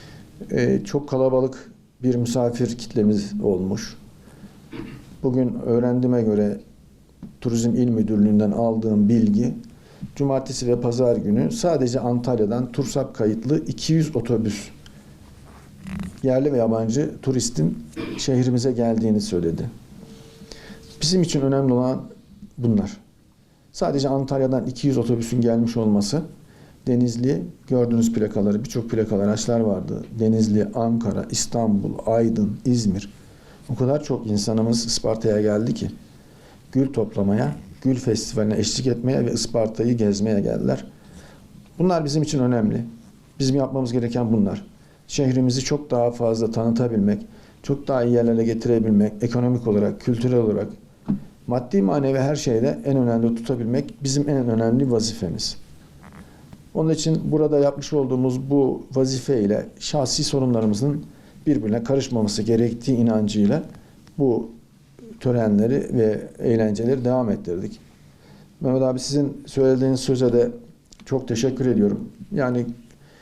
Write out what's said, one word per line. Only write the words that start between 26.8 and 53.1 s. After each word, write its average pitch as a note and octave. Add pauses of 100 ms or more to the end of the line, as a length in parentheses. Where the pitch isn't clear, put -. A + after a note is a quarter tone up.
Denizli, B2 (260)
gördüğünüz A#2
plakaları, G#2
birçok -
plakalı G#2+
araçlar A2
vardı. F#2+ (140)
Denizli, A2
Ankara, A2+
İstanbul, A2 (140)
Aydın, A#2
İzmir. G#2+ (560)
O C3
kadar C3+
çok A#2+
insanımız A2
Isparta'ya A2
geldi G#2+
ki G2 (840)
gül C3
toplamaya, G#2+ (260)
gül C3
festivaline G#2+
eşlik B2+
etmeye B2+
ve A2+
Isparta'yı A#2
gezmeye G#2
geldiler. A1+ (920)
Bunlar E3+
bizim D3
için C#3+
önemli. A#2 (540)
Bizim C3+
yapmamız C3
gereken A#2+
bunlar. G2 (420)
Şehrimizi B2+
çok D3
daha A#2+
fazla A2+
tanıtabilmek, A2+ (360)
çok -
daha B2+
iyi A#2+
yerlere A#2
getirebilmek, A2 (100)
ekonomik B2
olarak, G2+
kültürel B2
olarak, G#2+ (800)
maddi B2
manevi C#3
her C#3
şeyde C3+
en C#3
önemli A#2